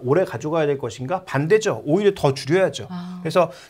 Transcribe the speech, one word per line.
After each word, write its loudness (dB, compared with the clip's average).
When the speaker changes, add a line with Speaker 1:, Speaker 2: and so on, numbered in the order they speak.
Speaker 1:
오래 4
가져가야 -2
될 0
것인가? -6
반대죠. 0
오히려 4
더 2
줄여야죠. 0
Speaker 2:
아. -10
Speaker 1:
그래서 2